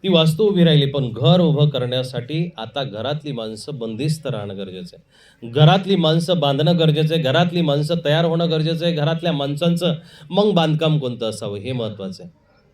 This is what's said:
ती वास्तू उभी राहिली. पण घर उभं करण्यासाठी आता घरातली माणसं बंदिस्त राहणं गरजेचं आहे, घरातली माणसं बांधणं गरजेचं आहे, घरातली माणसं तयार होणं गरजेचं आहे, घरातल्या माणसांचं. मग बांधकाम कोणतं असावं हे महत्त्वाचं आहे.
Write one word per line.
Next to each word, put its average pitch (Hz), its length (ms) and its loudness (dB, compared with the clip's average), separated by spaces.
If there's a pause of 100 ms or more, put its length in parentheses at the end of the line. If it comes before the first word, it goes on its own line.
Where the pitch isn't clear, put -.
ती 190 60 -2
वास्तू 160 360 4
उभी 185 200 4
राहिली. 151 220 6
पण 135 260 -2
घर 160 280 4
उभं 151 280 4
करण्यासाठी 127 880 -4
आता 120 240 -8
घरातली 131 500 -8
माणसं 113 460 -10
बंदिस्त 123 480 -4
राहणं 101 300 -8
गरजेचं 92 400 -12
आहे, - 60 -20 (480)
घरातली 185 460 4
माणसं 165 420 2
बांधणं 151 400 2
गरजेचं 156 360 2
आहे, 165 80 0
घरातली 170 380 0
माणसं 151 340 0 (100)
तयार 156 200 2
होणं 170 260 0
गरजेचं 160 360 -2
आहे, 165 80 0
घरातल्या 165 380 -2
माणसांचं. 160 600 -2 (360)
मग 202 200 2
बांधकाम 156 480 2
कोणतं 120 320 -4
असावं 101 280 -8
हे 120 140 -8
महत्त्वाचं 98 520 -8
आहे. - 160 -20 (340)